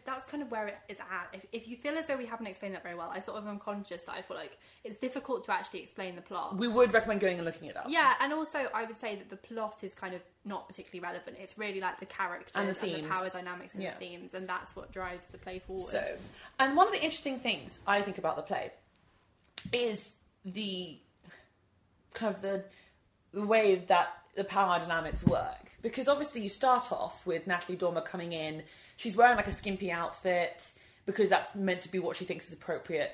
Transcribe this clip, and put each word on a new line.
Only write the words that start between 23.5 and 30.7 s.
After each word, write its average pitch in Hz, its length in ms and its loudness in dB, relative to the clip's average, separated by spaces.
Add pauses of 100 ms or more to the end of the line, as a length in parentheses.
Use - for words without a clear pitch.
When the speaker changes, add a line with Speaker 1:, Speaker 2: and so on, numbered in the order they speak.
Speaker 2:
that 175 220 6 (260)
the 196 80 0
power 190 360 4
dynamics 165 440 -2
work. - 480 0 (100)
Because 226 260 -2
obviously 285 340 2
you 202 80 -2
start 254 420 4
off - 360 -4
with 165 200 0
Natalie 180 300 0
Dormer 165 240 2
coming 170 320 -4
in, 156 300 -4 (340)
she's 208 180 -4
wearing, 240 220 10
like, 202 100 2
a 196 40 0
skimpy 190 400 -2
outfit 175 800 0 (340)